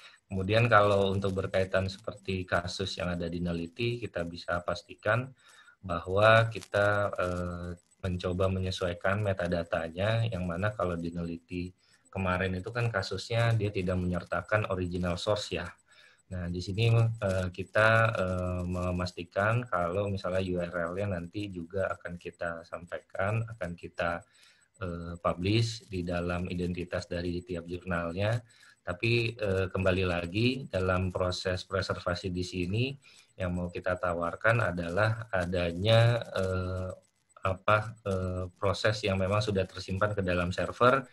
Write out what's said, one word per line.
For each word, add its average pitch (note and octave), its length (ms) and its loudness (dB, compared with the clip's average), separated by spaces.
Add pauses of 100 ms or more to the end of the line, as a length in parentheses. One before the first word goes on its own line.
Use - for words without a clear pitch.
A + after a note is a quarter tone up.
(260)
Kemudian G#2 440 2
kalau G2+ 440 8
untuk G2 240 0
berkaitan F#2+ 520 0
seperti - 560 -6
kasus F2+ 520 -2
yang F2 160 -2
ada E2+ 160 -4
di F2 120 -6
Neliti, F2 600 -2
kita F2 240 -6
bisa F2 360 -6
pastikan G#2+ 640 -4 (560)
bahwa G2+ 680 6
kita, G2+ 360 0 (280)
eh, F2 540 -4 (340)
mencoba F2+ 440 0
menyesuaikan F#2 800 0
metadatanya, F2 1040 0
yang F2+ 200 -4
mana F#2+ 240 -2
kalau F2+ 240 0
di E2+ 160 -4
Neliti E2+ 560 -6 (400)
kemarin F#2 480 0
itu G#2 160 -8
kan A#2+ 160 0
kasusnya A2+ 640 0
dia G#2 160 0
tidak F#2 280 0
menyertakan F2+ 720 0
original F2+ 480 -2
source G2+ 400 -2
ya. F2 80 -6 (640)
Nah, F2+ 160 -6
di F2 160 -4
sini, A2+ 320 2
eh, G2+ 560 2
kita, G#2+ 380 2 (260)
eh, F2+ 480 -2
memastikan F2+ 1040 -2
kalau F2+ 400 0
misalnya F#2+ 400 -2
U F2+ 160 -2
R F2 320 -4
L-nya G2 240 -2
nanti G2+ 320 -6
juga F2+ 400 -4
akan - 240 -10
kita E2+ 480 -8
sampaikan, F#2+ 880 -4
akan F2 240 -6
kita, E2+ 480 -4 (560)
eh, E2+ 400 -8
publish G2 720 0
di F2+ 160 -4
dalam F2 400 -2
identitas F2 640 -4
dari F2 320 -2
tiap E2+ 240 -8
jurnalnya. F2 720 -2 (420)
Tapi, A2+ 560 0
eh, F#2+ 380 0
kembali F#2 320 2
lagi G2 640 0
dalam F#2 400 0
proses F2+ 560 -2
preservasi F#2 640 -2
di F2+ 160 -4
sini F#2 380 -2 (500)
yang F2+ 160 -4
mau F2 160 -2
kita F2+ 320 -4
tawarkan F2+ 720 0
adalah F2+ 640 0
adanya, F2+ 640 4 (300)
eh, F#2 600 -2 (520)
apa, G#2 640 0
eh, F#2 380 -2 (100)
proses G#2 480 0
yang F#2+ 160 2
memang G2 240 2
sudah F#2+ 240 0
tersimpan F#2+ 480 -2
ke G2 80 0
dalam F2+ 320 0
server B2 480 4 (100)